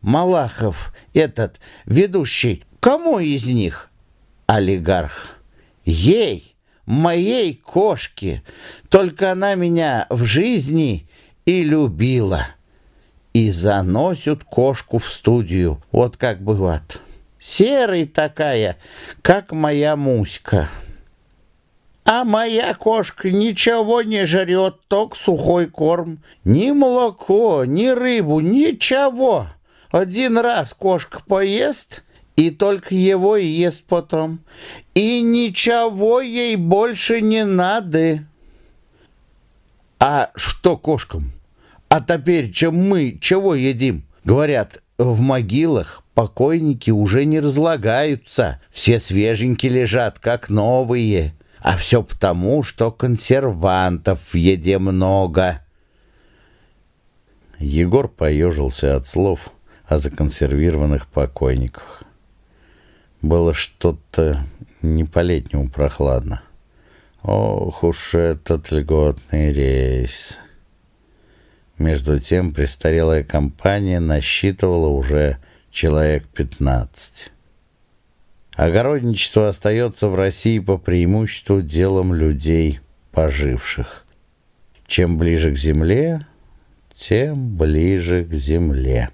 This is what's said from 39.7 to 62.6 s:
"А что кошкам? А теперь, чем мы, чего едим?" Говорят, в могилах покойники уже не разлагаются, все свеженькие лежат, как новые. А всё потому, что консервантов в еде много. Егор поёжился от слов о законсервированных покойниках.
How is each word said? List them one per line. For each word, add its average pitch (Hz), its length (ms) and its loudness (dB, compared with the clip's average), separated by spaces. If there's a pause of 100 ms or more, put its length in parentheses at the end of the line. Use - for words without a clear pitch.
"А 139 360 2
что - 420 -2
кошкам? 90 540 -4 (580)
А 156 120 4
теперь, 151 500 0
чем 160 240 0
мы, 175 440 0
чего 190 360 2
едим?" 127 480 -2 (200)
Говорят, 135 600 0 (140)
в 120 240 2
могилах 127 840 0 (140)
покойники 139 720 0
уже 107 360 2
не 156 140 2
разлагаются, 135 1200 0 (120)
все 113 280 2
свеженькие 113 720 0
лежат, 120 460 0
как 120 320 -4
новые. 107 840 0 (240)
А - 180 0
всё 117 240 0
потому, 95 640 -2
что 117 280 -4
консервантов 95 1400 0
в - 20 0
еде 90 440 2
много. 92 840 0 (2000)
Егор 87 480 2
поёжился 76 880 0
от 65 100 -4
слов 92 460 -2 (340)
о 78 140 0
законсервированных 73 1040 0
покойниках. 64 960 -4 (1200)